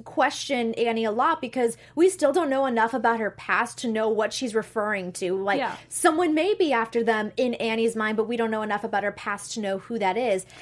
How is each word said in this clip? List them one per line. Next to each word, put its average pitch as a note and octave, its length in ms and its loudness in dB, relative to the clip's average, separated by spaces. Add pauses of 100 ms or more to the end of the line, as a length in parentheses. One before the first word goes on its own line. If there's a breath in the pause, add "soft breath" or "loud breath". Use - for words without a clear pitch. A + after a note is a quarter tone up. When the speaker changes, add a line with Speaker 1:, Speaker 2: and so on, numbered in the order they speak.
Speaker 1:
question B3+ 680 0
Annie A3+ 300 0
a A3 80 0
lot, D4+ 300 2
because A#3+ 340 -2 (180 loud breath)
we E4+ 140 6
still D4+ 240 2
don't D#4+ 160 2
know C4+ 160 2
enough A3+ 300 2
about A3+ 260 2
her G#3 100 -2
past G#3 460 -2
to B3 120 -4
know A3 200 0
what G#3+ 240 0
she's A3+ 220 -4
referring G#3 580 -2
to. F#3 240 -2
Like, G3 220 0
Speaker 2:
Yeah. B3 180 -2 (140)
Speaker 1:
someone F4 420 2
may E4+ 220 2
be E4+ 180 2
after A#3 320 0
them G#3+ 320 0
in B3 200 0
Annie's A3+ 380 0
mind, G#3+ 220 -2
but G#3+ 100 2
we A#3 120 -2
don't A3+ 120 0
know A3 120 -2
enough G#3 220 -2
about G#3 180 -2
her G3+ 100 -2
past G3+ 400 -8
to A3+ 80 -6
know G3 200 -2
who A3+ 180 -6
that F#3+ 180 0
is. A3 300 0 (160 loud breath)